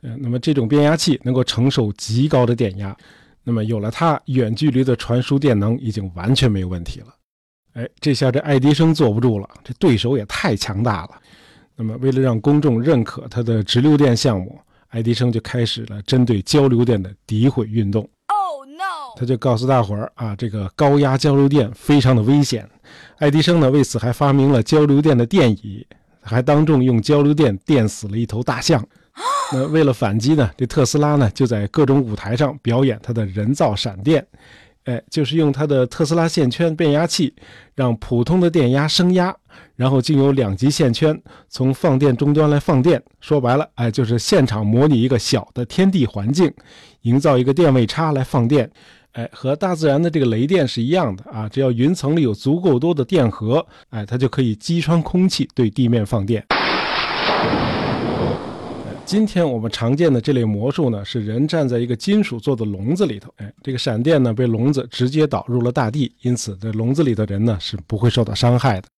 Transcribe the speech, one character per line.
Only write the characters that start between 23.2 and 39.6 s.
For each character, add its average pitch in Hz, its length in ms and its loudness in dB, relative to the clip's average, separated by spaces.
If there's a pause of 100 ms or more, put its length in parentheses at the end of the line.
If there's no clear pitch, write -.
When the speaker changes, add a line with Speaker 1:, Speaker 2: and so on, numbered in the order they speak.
Speaker 1:
迪 151 120 2
生 170 180 2
呢， 135 100 4
为 143 120 4
此 120 160 -2
还 120 140 -2
发 139 200 0
明 139 200 4
了 117 100 4
交 151 220 4
流 143 180 4
电 151 140 4
的 120 100 2
电 135 240 4
椅， 101 360 -6 (340)
还 117 200 -2
当 147 240 4
众 151 200 4
用 120 160 4
交 143 220 2
流 147 120 4
电 139 240 2
电 120 300 2
死 - 200 -10
了 101 80 -6
一 117 80 -2
头 113 180 -6
大 120 180 -6
象。 147 260 0 (300)
Speaker 2:
<gasps> 523 360 -4
Speaker 1:
那 131 160 -2
为 156 160 2
了 135 80 2
反 110 260 -2
击 131 160 2
呢， 135 220 2
这 127 100 -4
特 131 200 0
斯 151 120 -2
拉 147 180 2
呢， 127 180 2
就 135 120 0
在 104 220 -2
各 156 160 2
种 135 160 2
舞 110 160 -4
台 110 200 -6
上 143 260 -2
表 120 220 0
演 117 180 0
他 - 100 -8
的 110 140 -2
人 104 260 -2
造 143 240 0
闪 95 260 -8
电。 151 240 2 (580)
哎， 123 260 -6
就 156 140 -2
是 151 120 -4
用 156 140 2
他 139 160 -2
的 139 180 2
特 160 200 -4
斯 147 100 -2
拉 165 140 0
线 151 200 0
圈 165 280 -2
变 156 160 2
压 151 120 2
器， 160 300 -2 (400)
让 123 220 0
普 120 260 -2
通 170 180 2
的 175 80 4
电 156 220 2
压 143 160 2
升 180 280 2
压， 180 200 0 (400)